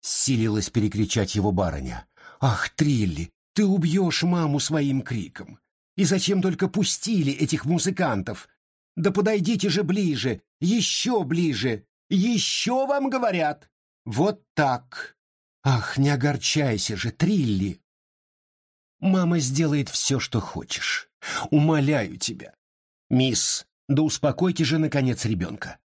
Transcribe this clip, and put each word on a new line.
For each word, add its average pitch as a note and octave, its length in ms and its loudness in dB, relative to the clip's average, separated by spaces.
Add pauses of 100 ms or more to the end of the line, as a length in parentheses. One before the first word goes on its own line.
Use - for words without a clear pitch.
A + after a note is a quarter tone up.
силилась A2 680 0
перекричать G#2 640 0
его G#2 180 2
барыня. D2 540 -4 (340)
«Ах, B2 300 0
Трилли, G2+ 600 0 (240)
ты G#3 100 4
убьешь F3+ 580 2
маму E3 380 2
своим C#3 420 0
криком! - 560 -8 (380)
И G3 80 2
зачем F#3 380 2
только F#3 260 0
пустили F#3 640 0
этих - 320 -2
музыкантов? D3+ 840 -2 (480)
Да E3+ 140 2
подойдите G3+ 580 0
же F#3 140 0
ближе, D3 600 -2 (180)
еще G#3 640 0
ближе! C3 640 -2 (220)
Еще A#3 800 0
вам C#4 240 0
говорят! F#3 580 0 (360)
Вот D#3+ 380 0 (120)
так! - 600 -2 (480)
Ах, C3 340 0
не C#3 120 4
огорчайся C3 840 0
же, A2+ 140 -4
Трилли! A#2 680 0 (1200)
Мама F3 400 2
сделает C#3+ 480 0
все, - 320 -2
что - 200 -2
хочешь. - 680 -6 (400)
Умоляю D3 680 2
тебя. - 380 -8 (560)
Мисс, B2+ 560 0 (220)
да C#3 140 2
успокойте D#3 640 0
же, D3+ 140 0
наконец, C#3 460 0
ребенка. G#2 600 -4